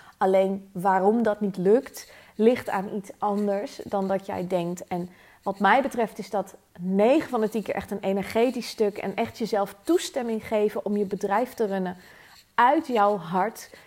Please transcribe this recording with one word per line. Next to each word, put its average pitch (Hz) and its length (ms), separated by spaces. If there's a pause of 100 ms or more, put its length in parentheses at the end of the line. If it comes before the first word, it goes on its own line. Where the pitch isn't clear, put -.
(180)
Alleen 190 560
waarom 190 500
dat 208 160
niet 202 180
lukt, 202 540 (240)
ligt 233 340
aan 196 260
iets 196 220
anders 202 680
dan 196 240
dat 196 180
jij 185 220
denkt. 175 400
En 175 220 (340)
wat 196 160
mij 202 220
betreft 240 380
is 202 100
dat 196 260 (240)
negen 202 500
van 240 120
de 214 80
tien 214 140
keer - 120
echt - 160
een 196 100
energetisch 220 680
stuk. 208 280
En 190 180
echt - 220
jezelf 202 460
toestemming 233 640
geven 214 380
om 208 120
je 208 80
bedrijf 202 480
te 226 120
runnen 185 320 (580)
uit 294 320
jouw 208 300
hart. 185 520 (180)